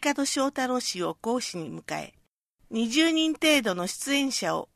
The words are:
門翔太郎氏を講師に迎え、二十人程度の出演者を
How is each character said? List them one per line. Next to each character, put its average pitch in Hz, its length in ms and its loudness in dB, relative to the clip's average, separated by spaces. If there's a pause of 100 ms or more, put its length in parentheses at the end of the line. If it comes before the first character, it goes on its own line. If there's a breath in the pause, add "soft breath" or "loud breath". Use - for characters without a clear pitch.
(140)
門 277 120 0
翔 269 200 0
太 269 220 -2
郎 254 100 0
氏 185 240 -4
を 165 180 -2
講 240 200 0
師 - 160 -8
に 156 140 -8
迎 80 120 -12 (160)
え、 147 160 -10 (560)
二 226 200 0
十 311 200 4
人 320 240 2
程 302 280 4
度 208 120 0
の 175 120 -2
出 - 280 -4
演 277 160 2
者 175 240 -2
を - 220 -4